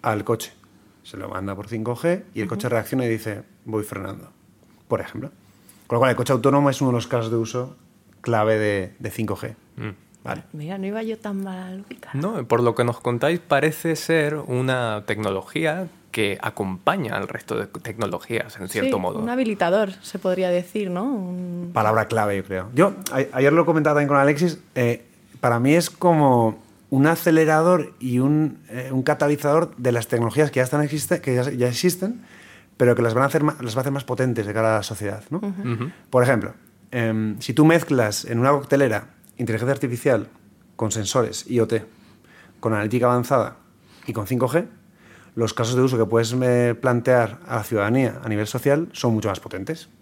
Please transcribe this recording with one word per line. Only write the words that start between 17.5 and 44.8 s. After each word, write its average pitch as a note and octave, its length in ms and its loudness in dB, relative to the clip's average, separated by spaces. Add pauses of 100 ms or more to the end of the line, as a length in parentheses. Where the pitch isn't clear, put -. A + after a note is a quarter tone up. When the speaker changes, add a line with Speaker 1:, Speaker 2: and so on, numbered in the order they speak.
Speaker 3:
de G#2 100 -2
tecnologías, A2+ 920 -6
en F#2 100 -10
cierto C4 280 -2
Speaker 2:
Sí, F#2+ 40 -2
Speaker 3:
modo. F2+ 180 -4
Speaker 2:
un A3+ 100 -4
habilitador, G#3 600 0 (100)
se - 180 -12
podría F#3 300 0
decir, F3+ 420 -2
¿no? F3 120 -4
Un F3+ 680 -6
Speaker 1:
Palabra A2 320 4
clave, G#2 320 0
yo F#2 80 -6
creo. F#2 300 -6
Yo F#3+ 180 4 (180)
a-, C3+ 240 -2
ayer C3+ 160 4
lo D#3+ 140 4
comentaba D#3 300 2
también D3 140 2
con C#3+ 80 4
Alexis, D3 420 2 (160)
eh, A#2+ 280 0 (380)
para A#2+ 180 2
mí C3+ 140 4
es E3+ 160 4
como C3+ 720 4 (280)
un C#3 180 4
acelerador D#3+ 920 4
y B2 200 0
un, D3 400 2 (100)
eh, B2+ 240 -10
un C3 80 0
catalizador D3 760 2
de B2 140 0
las A#2 160 0
tecnologías A#2+ 440 2
que - 80 -2
ya B2+ 40 4
están D3 200 0
existe-, D3+ 360 -2
que C3+ 160 -2
ya, B2+ 140 0
ya B2 180 0
existen, F3+ 540 -2 (560)
pero A#2+ 180 6
que B2 60 0
las A#2 140 2
van C3 80 4
a - 20 6
hacer D3 180 0
ma-, D3 160 0
las A#2 160 -8
va C3 40 0
a - 20 -2
hacer C#3 100 -2
más C#3 140 -4
potentes B2 400 -2
de G#2 80 -6
cara A2 220 2
a - 20 0
la G2+ 60 -2
sociedad, G#2 480 -6
¿no? E3+ 80 -6
Speaker 2:
Ujú. G3 340 -6
Speaker 3:
Ujú. A#2+ 180 -6 (200)
Speaker 1:
Por B2 120 6
ejemplo, A#2 300 2 (380)
em, A2 500 -2
si C3 120 -6
tú D3+ 120 6
mezclas C#3+ 600 4
en A#2 140 -2
una C3+ 120 4
coctelera C3+ 560 2 (320)
inteligencia A2+ 340 -2
artificial A#2+ 540 0 (480)
con A2 160 -2
sensores, - 580 -2
I A#2+ 100 2
O A2 80 4
T, A2 160 -2 (760)
con A2 140 -2
analítica A2 340 2
avanzada B2 480 2 (500)
y A2 80 -8
con G2+ 140 -4
cinco B2+ 200 0
G, E3+ 200 0 (680)